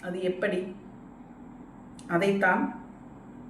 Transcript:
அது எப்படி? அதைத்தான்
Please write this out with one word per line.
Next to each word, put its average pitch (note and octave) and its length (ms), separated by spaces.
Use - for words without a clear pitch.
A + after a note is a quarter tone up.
அது F#3 200
எப்படி? F#3 540
அதைத்தான் G3 720